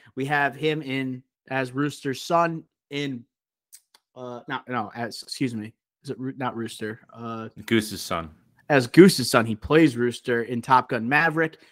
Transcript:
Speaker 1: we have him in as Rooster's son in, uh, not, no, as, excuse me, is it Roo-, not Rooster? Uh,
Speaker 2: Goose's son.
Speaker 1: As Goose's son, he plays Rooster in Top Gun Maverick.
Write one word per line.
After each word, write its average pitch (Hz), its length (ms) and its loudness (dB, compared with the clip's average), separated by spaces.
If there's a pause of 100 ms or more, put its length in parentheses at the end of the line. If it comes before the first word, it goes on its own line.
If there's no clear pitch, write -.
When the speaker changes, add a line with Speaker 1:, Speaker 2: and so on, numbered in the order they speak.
(140)
Speaker 1:
we 131 120 -6
have 143 280 0
him 156 260 -2
in 131 420 -6 (280)
as 131 220 -4
Rooster's 139 500 -4
son 170 400 0 (280)
in, 139 340 -8 (880)
uh, 123 340 -14
not, 131 200 -6
no, 113 260 -4
as, 117 280 -8
excuse 120 320 -4
me, 107 200 -10 (300)
is 139 60 -12
it 113 80 -10
Roo-, 131 200 -8
not 120 180 -6
Rooster? 110 440 -10 (120)
Uh, 113 360 -12 (180)
Speaker 2:
Goose's 107 340 0
son. 82 300 -6 (380)
Speaker 1:
As 135 180 4
Goose's 165 440 8
son, 117 140 4
he 110 120 -4
plays 147 420 2
Rooster 120 460 -2
in 117 180 -6
Top 127 260 4
Gun 117 180 -2
Maverick. 160 520 2 (140)